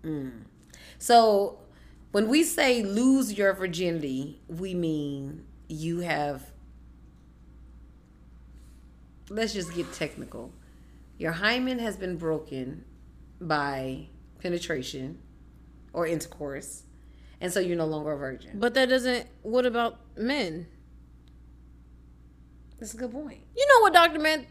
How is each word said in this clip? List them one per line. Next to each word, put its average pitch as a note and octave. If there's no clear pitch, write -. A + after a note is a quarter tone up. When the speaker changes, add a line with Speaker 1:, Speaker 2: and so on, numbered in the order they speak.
Speaker 1:
Mm. C3+
So A3
when G#3
we D4+
say B3+
lose A3
your G3
virginity, E3
we F3+
mean D3
you D#3+
have, D3
let's G#3+
just E3+
get E3+
technical. C3
Your E3
hymen B3
has G#3+
been F#3
broken D#3
by C#3+
penetration D#3
or E3+
intercourse, D3
and F3+
so G3
you're F3
no D#3+
longer D3+
a C#3+
virgin. C3
Speaker 2:
But A#3
that C4
doesn't, B3
what B3
about A#3
men? F#3+
Speaker 1:
That's G#3+
a A3+
good B3
point. C#4
Speaker 2:
You C5
know C5
what, F#4+
Doctor E4+
Men? D#4